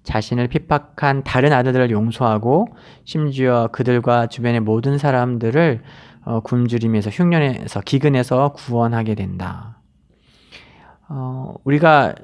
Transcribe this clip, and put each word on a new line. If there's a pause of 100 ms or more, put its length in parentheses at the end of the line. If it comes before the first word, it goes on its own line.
자신을
핍박한
다른
아들들을
용서하고 (380)
심지어
그들과
주변의
모든
사람들을, (420)
어,
굶주림에서,
흉년에서,
기근에서
구원하게
된다." (1300)
어, (100)
우리가